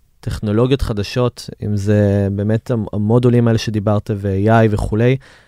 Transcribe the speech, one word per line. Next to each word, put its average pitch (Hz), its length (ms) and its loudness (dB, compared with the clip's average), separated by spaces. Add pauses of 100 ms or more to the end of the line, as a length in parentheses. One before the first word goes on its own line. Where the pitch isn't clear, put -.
(200)
טכנולוגיות 113 600 -2
חדשות, 120 680 -4 (120)
אם 107 140 -2
זה 101 560 2
באמת 104 380 -2
המ-, 113 220 -2
המודולים 117 560 2
האלה 113 100 2
שדיברת, 104 580 -2
ו-A 98 320 0
I 113 220 6
וכולי, 107 460 0 (320)